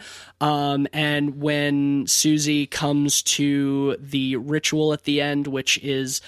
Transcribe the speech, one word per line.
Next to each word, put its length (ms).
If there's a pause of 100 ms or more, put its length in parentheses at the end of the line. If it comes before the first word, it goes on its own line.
(420)
Um, 520
and 480
when 680
Susie 580
comes 580
to 760
the 380
ritual 560
at 100
the 180
end, 260
which 320
is 480